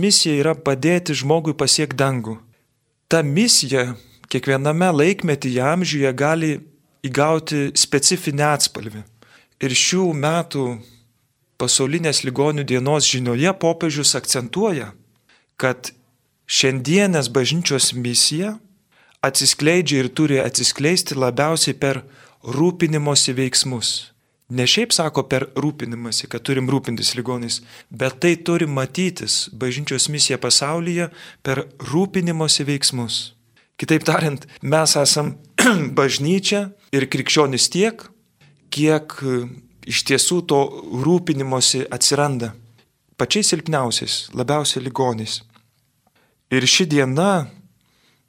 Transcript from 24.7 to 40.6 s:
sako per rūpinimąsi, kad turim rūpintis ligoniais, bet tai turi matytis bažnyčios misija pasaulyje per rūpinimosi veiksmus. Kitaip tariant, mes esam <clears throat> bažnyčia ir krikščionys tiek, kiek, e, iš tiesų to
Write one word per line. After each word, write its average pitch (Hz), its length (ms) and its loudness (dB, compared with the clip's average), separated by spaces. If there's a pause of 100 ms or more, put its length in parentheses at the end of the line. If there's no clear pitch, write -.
sako 151 400 0
per 131 240 0
rūpinimąsi, 117 720 -4
kad 117 160 -10
turim 131 300 -2
rūpintis 117 420 -2
ligoniais, 120 460 -6 (260)
bet 127 320 -4
tai 175 160 4
turi 170 320 0
matytis 143 840 -4
bažnyčios 127 580 -4
misija 139 320 0
pasaulyje 170 680 -2 (320)
per 135 260 -4 (240)
rūpinimosi 170 720 0
veiksmus. 135 540 -2 (580)
Kitaip 156 260 2
tariant, 156 380 0 (160)
mes 151 380 2
esam 147 400 0 (240)
<clears throat> 160 380 2
bažnyčia 175 680 0 (260)
ir 135 220 0
krikščionys 135 580 2
tiek, 220 320 0 (720)
kiek, 151 500 0
e, 127 160 -2 (480)
iš - 180 -2
tiesų 156 440 2
to 139 160 4 (400)